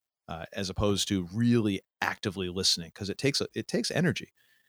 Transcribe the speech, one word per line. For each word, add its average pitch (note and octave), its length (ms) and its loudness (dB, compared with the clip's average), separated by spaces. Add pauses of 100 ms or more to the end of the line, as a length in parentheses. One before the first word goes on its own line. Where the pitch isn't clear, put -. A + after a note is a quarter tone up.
(280)
uh, E2+ 240 -8
as F#2+ 180 -4
opposed G2+ 380 2
to F#2 240 0
really A2+ 480 4 (200)
actively F#2 480 -2
listening, F2 440 0
'cause G2 180 -6
it - 80 -8
takes C#3 220 0
a, - 140 -4
it A2+ 120 -6
takes - 240 -2
energy. - 420 0 (360)